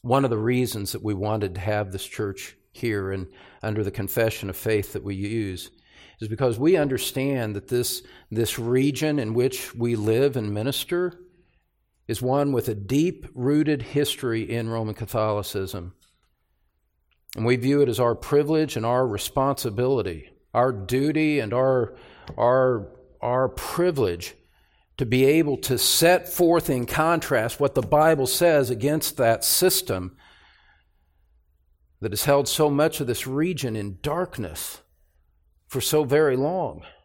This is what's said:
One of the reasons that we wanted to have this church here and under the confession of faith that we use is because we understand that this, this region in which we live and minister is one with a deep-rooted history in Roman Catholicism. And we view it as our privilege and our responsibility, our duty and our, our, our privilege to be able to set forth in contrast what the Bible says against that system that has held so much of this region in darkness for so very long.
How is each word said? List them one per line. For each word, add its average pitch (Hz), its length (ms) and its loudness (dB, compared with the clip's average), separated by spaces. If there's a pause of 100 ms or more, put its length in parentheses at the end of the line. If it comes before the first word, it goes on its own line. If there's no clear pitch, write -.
One 127 200 2
of 131 60 0
the 117 80 0
reasons 117 540 -2
that 110 100 -8
we 104 140 -2
wanted 104 400 -2
to 95 60 -8
have 104 300 -2
this 92 140 -8
church - 500 -8 (160)
here 101 400 -4
and 95 140 -6 (380)
under 107 200 -2
the 98 60 -2
confession 107 600 -2
of 92 40 -8
faith 107 380 -2
that - 100 -8
we 101 120 -6
use 101 560 -6 (500)
is 113 60 -8
because 110 320 -2
we 165 180 4
understand 131 800 -2
that 98 120 -8
this, - 360 -2 (260)
this 110 300 -2
region 135 580 0
in 113 160 -2
which 123 400 -2
we 117 220 0
live 113 420 2
and 107 160 -4
minister 156 680 -4 (880)
is 113 140 -6
one 139 300 2
with 123 180 0
a 110 60 -2
deep-rooted 143 1040 0
history 117 600 -2
in 117 260 -4
Roman 113 240 -4
Catholicism. 101 1000 -4 (1400)
And 107 80 -4
we 123 120 4
view 135 260 2
it 139 80 4
as 113 100 -2
our 120 140 4
privilege 147 640 0
and 110 80 -2
our 123 220 2
responsibility, 117 1200 -2 (240)
our 127 180 4
duty 143 680 0
and 110 140 -4
our, 127 420 2 (420)
our, 123 500 2 (340)
our 127 280 0
privilege 131 880 -2 (600)
to 135 80 -2
be 127 200 4
able 147 320 4
to 127 200 -2
set 175 520 4
forth 170 400 4
in 123 160 0
contrast 147 720 0
what 143 160 2
the 135 60 4
Bible 147 460 4
says 147 420 4
against 139 480 -2
that 117 260 4
system 101 720 0 (1800)
that 104 140 -6
has 104 100 -4
held 143 240 4
so 156 220 2
much 156 320 2
of 131 60 -2
this 120 200 -4
region 135 480 -2
in 101 260 -6
darkness 147 800 -6 (880)
for 127 140 -4
so 156 240 2
very 139 320 4
long. 143 460 -2 (220)